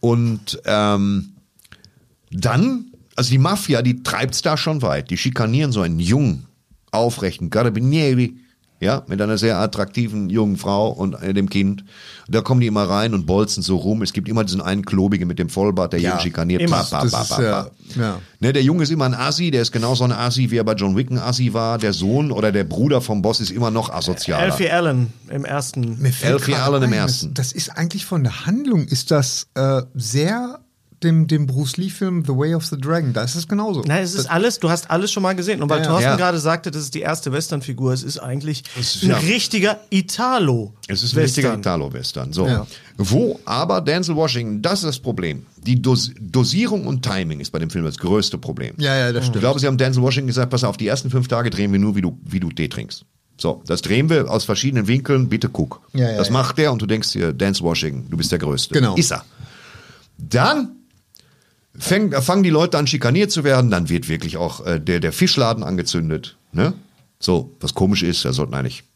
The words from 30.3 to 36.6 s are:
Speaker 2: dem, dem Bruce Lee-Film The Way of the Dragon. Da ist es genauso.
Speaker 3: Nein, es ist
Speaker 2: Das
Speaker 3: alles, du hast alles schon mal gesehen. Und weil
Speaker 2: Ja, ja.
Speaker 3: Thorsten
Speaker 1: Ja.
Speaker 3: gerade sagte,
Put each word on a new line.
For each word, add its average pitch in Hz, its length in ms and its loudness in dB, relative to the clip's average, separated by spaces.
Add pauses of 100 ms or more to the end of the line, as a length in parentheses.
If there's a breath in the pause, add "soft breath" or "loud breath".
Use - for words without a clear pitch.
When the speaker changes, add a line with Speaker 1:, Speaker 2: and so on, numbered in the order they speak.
Speaker 2:
dem, 165 240 4
dem 156 200 2
Bruce 131 300 -2
Lee-Film 185 480 -2
The 139 100 -2
Way 151 200 2
of 160 100 -2
the 151 120 -6
Dragon. 143 360 0
Da 110 100 0
ist 123 120 -2
es 170 120 -6
genauso. 202 380 -2
Speaker 3:
Nein, 160 180 0
es 175 80 -4
ist 180 140 -2
Speaker 2:
Das - 60 -
Speaker 3:
alles, 202 280 0
du 165 100 2
hast 170 200 -2
alles 185 220 0
schon 202 120 -2
mal 185 120 0
gesehen. 180 260 -2
Und 147 80 0
weil 151 100 2
Speaker 2:
Ja, 160 40 0
ja. 156 60 0
Speaker 3:
Thorsten 160 220 4
Speaker 1:
Ja. 139 40 4
Speaker 3:
gerade 180 240 2
sagte, 160 320 -2